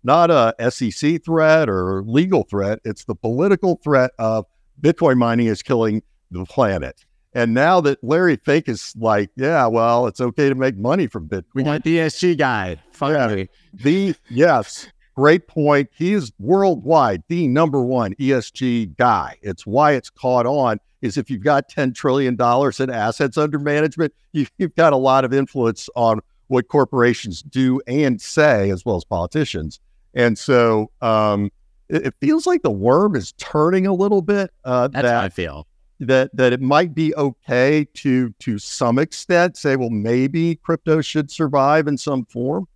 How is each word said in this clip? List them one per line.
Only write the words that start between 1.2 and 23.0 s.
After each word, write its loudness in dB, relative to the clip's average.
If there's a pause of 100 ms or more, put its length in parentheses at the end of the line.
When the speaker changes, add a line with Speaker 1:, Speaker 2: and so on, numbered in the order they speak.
Speaker 1:
or -2
legal 0
threat. -4
It's -10
the -8
political -2
threat 0
of -2 (340)
Bitcoin 2
mining 2
is -2
killing 0 (280)
the -10
planet. -4 (280)
And -2
now 4
that -2
Larry 2
Fink -2
is -10
like, 0
"Yeah, 0
well, 2
it's -8
okay 0
to 0
make -2
money -2
from -10
Bitcoin." -6 (100)
Speaker 2:
We -2
got -4
the 0
E 2
S -4
G 0
guy, -2 (100)
finally. -2 (240)
Speaker 1:
Yeah. -18
The, 0 (160)
yes, 0 (260)
great 2
point. 0
He -2
is -2
worldwide 0
the -2
number 2
one -2
E 0
S -2
G -2
guy. 0
It's -10
why 2
it's -4
caught -2
on, 0 (220)
is -4
if -6
you've -8
got 2
ten -4
trillion -2
dollars 0
in -2
assets -2